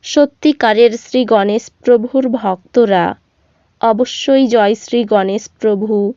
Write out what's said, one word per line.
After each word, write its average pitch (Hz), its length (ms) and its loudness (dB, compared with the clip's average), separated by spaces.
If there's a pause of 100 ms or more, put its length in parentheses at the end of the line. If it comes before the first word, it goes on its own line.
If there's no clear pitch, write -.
সত্যিকারের 247 920 2
শ্রী - 280 -4
গণেশ 208 380 0 (160)
প্রভুর 247 500 0
ভক্তরা 202 760 0 (760)
অবশ্যই 254 680 0
"জয় 220 280 2
শ্রী 240 300 -4
গণেশ 202 380 -2 (140)
প্রভু" 214 360 -2 (240)